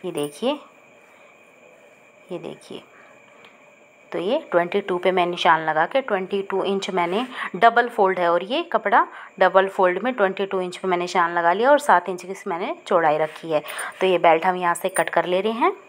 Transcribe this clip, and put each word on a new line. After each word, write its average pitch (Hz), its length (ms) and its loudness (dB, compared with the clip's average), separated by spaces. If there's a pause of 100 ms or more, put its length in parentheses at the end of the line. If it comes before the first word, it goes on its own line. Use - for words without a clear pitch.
ये 175 60 -8
देखिए, 147 400 -6 (1800)
ये 175 60 -12
देखिए - 460 -16 (1300)
तो 175 60 -6
ये 233 320 -4
ट्वेंटी 175 300 0
टू 185 160 -4
पे 180 140 0
मैं 180 140 2
निशान 175 360 2
लगा 156 240 0
के 262 160 -2
ट्वेंटी 196 400 -4
टू 190 220 -4
इंच 196 260 -4
मैंने 185 380 -2 (280)
डबल 233 340 4
फोल्ड 190 300 2
है 175 120 2
और 175 120 2
ये 262 200 -4
कपड़ा 233 440 2 (320)
डबल 190 280 6
फोल्ड 185 360 0
में 254 100 -2
ट्वेंटी 196 320 0
टू 190 160 -4
इंच 180 160 -8
पे 190 100 -6
मैंने 175 160 0
निशान 175 300 0
लगा 170 200 2
लिया 233 180 4
और 294 80 6
सात 190 300 4
इंच 180 160 -8
की 190 80 -10 (140)
मैंने 202 280 -6 (120)
चौड़ाई 165 300 4
रखी 156 340 -4
है। 147 120 0 (380)
तो 190 40 2
ये 185 120 4
बेल्ट 165 280 4
हम 185 100 2
यहाँ 175 200 -2
से 185 140 -6
कट 170 200 -2
कर 170 160 0
ले 180 160 -2
रहे 220 100 -2
हैं। 302 260 -2 (120)